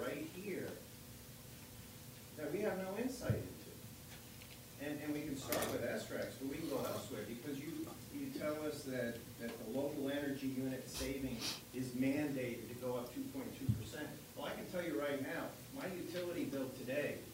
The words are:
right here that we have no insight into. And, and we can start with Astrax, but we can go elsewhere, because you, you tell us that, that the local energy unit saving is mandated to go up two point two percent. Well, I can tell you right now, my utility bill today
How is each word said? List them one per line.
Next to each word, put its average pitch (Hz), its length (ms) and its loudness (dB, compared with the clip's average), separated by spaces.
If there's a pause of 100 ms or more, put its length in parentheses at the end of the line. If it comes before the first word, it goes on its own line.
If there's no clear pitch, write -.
right 107 340 0
here 180 340 -2 (1700)
that 151 140 0
we 196 80 2
have 190 180 4
no 190 220 0
insight - 340 2
into. - 360 -4 (1120)
And, 147 200 0
and 147 100 2
we 151 80 2
can 135 140 0
start - 260 2 (100)
with 123 100 2
Astrax, 113 580 0
but 135 100 0
we 156 80 0
can - 100 0
go 131 100 4
elsewhere, - 500 0
because 135 300 -2
you, 156 140 -2 (420)
you 139 120 0 (120)
tell 151 180 2 (100)
us 139 160 0
that, 120 340 2 (240)
that 117 100 -2
the 123 280 -2
local - 320 2
energy 135 380 2
unit 127 400 2
saving 131 500 0 (360)
is 127 120 2 (100)
mandated 131 720 4
to 120 140 -4
go 123 140 4
up - 180 -2
two - 80 0 (100)
point 131 140 -2 (120)
two - 220 6
percent. 151 260 -2 (300)
Well, - 100 -2
I - 40 0
can - 160 -2
tell 180 160 0
you 147 180 2
right 135 220 4
now, 127 260 0 (260)
my 139 200 -2
utility 175 500 0
bill 135 240 2 (100)
today 135 380 2 (180)